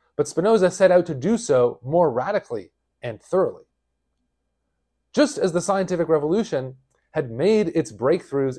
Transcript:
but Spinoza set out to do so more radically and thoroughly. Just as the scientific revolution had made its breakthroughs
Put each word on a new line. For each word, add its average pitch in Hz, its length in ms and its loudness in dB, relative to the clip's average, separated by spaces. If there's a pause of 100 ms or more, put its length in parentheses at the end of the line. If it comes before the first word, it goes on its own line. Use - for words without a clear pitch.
(160)
but 147 120 -2
Spinoza 185 440 2
set 185 200 4
out 180 140 4
to 160 100 -6
do 185 220 -2
so 123 460 2
more 156 280 2
radically 120 600 -6 (300)
and 113 200 -10
thoroughly. 165 420 -2 (1500)
Just 277 240 2
as 170 160 0
the 175 80 -2
scientific 185 460 -2
revolution 151 680 -2 (360)
had 135 200 -6
made 185 380 2
its - 220 -2
breakthroughs 135 680 -2